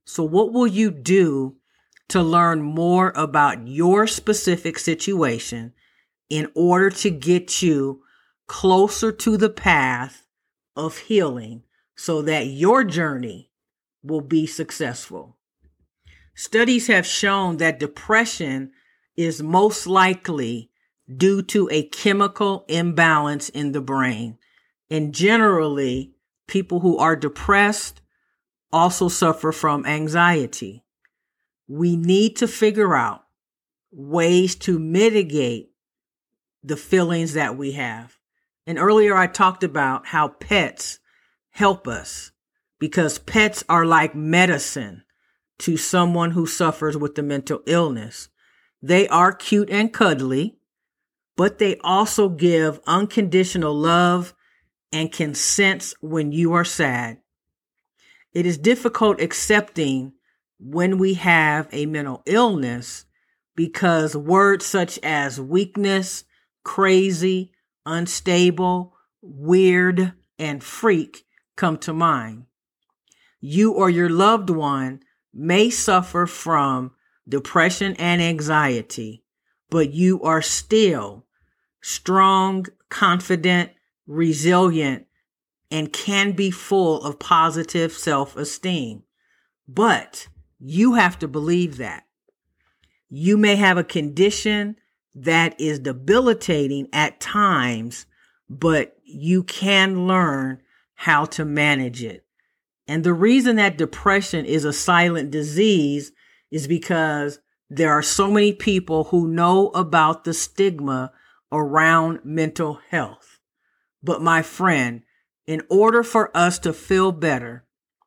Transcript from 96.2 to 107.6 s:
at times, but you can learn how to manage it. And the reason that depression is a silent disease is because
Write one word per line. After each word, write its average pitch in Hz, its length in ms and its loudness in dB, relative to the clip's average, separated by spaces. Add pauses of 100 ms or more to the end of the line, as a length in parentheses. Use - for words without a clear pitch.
at 151 260 -2
times, 123 880 -2 (440)
but 147 540 -2
you 160 400 -2
can 190 640 -2
learn 139 540 0 (340)
how 151 300 2
to 156 180 -6
manage 143 600 -2
it. 101 220 -14 (640)
And 156 160 -4
the 180 100 4
reason 233 420 4
that 196 220 2
depression 180 680 -2
is 147 200 -2
a 147 80 -2
silent 170 580 2
disease 147 800 0 (400)
is 151 160 -6
because 151 720 -2 (300)